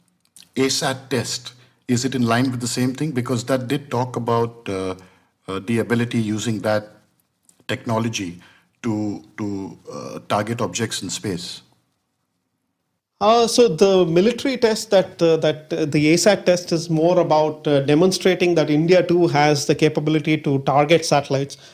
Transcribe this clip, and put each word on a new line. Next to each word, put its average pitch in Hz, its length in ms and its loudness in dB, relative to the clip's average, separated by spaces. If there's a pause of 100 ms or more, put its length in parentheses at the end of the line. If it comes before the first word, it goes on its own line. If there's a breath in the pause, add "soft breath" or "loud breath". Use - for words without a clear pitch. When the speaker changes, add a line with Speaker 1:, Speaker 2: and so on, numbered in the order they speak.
(560)
Speaker 1:
asat 131 540 -2
test, - 440 -6 (340 soft breath)
is 123 180 0
it 131 100 -4
in 123 80 -2
line 120 280 0
with 120 100 -6
the 120 60 -6
same 127 260 -2
thing? 151 180 -6
Because 123 340 -4
that 127 220 -2
did 143 240 -6
talk 123 240 -4
about, 117 540 -4
uh, 95 260 -6 (520 soft breath)
uh, 95 120 -8
the 113 200 -2
ability 120 400 -2
using 107 400 -4
that 107 280 -4 (800)
technology 113 720 -6 (420 soft breath)
to, 107 400 -4 (140)
to, 101 400 -8 (140)
uh, 69 280 -12 (100)
target 107 320 -2
objects 107 400 -6
in 95 80 -10
space. - 520 -8 (1600)
Speaker 2:
Uh, 226 260 4
so 233 220 4
the 190 380 4
military 233 520 0
test 226 320 0
that, 185 320 2
uh, 165 160 4
that, 151 360 -2
uh, 160 120 -2
the 151 280 2
asat 196 320 2
test 180 260 2
is 165 180 -4
more 170 300 2
about, 156 480 0
uh, 143 140 2
demonstrating 175 720 2
that 151 140 2
India 165 360 4
too 175 220 2
has 147 400 2
the 151 80 2
capability 156 640 0
to 143 220 -2
target 147 460 2
satellites, 139 520 -2 (160 loud breath)